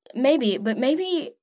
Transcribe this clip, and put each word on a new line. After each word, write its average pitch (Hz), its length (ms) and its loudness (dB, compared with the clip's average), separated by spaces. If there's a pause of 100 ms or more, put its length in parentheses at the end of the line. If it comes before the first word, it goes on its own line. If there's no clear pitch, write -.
(140)
Maybe, 247 440 2
but 214 180 -2
maybe 311 560 -2 (100)